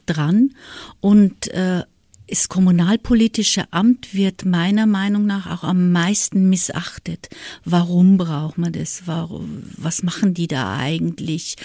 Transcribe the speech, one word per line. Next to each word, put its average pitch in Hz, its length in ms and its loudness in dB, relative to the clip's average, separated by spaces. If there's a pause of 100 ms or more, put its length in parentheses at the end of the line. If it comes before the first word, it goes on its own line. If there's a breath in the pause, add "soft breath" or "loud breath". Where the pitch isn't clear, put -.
dran 170 460 2 (500 loud breath)
und, 202 480 4
äh, 185 340 -2 (460)
das - 200 0
kommunalpolitische 190 1200 2
Amt 226 420 2
wird 190 300 0
meiner 190 420 2
Meinung 202 400 0
nach 196 240 -4
auch 170 140 -8
am 180 300 2
meisten 190 560 2
missachtet. - 800 -4 (340 loud breath)
Warum 175 540 4
braucht 156 400 -4
man 170 160 -4
das? 156 320 -8
Warum, 165 580 -8 (140)
was - 260 -4
machen 185 300 0
die 170 160 -4
da 120 260 -4
eigentlich? 160 880 -4